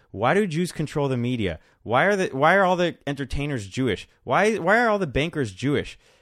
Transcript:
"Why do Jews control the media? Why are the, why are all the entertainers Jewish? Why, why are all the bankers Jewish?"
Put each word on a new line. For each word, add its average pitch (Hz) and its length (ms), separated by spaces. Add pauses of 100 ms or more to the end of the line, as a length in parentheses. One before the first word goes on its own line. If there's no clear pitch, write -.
(120)
"Why 120 240
do 214 100
Jews 170 260
control 143 360
the 131 100
media? 117 420 (220)
Why 127 220
are 202 120
the, 185 120
why 151 280
are 196 100
all 180 100
the 170 220 (100)
entertainers 139 600
Jewish? 120 400 (160)
Why, 196 340
why 180 220
are 240 100
all 208 100
the 185 80
bankers 135 440
Jewish?" 101 460 (240)